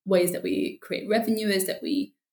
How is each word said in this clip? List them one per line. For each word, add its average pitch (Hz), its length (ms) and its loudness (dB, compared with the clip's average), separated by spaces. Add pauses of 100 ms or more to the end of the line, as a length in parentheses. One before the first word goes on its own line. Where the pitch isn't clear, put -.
ways 175 260 4
that - 120 -4
we - 380 -2
create - 260 -8
revenue 220 400 0
is 190 200 0
that - 160 -6
we, - 300 -2 (200)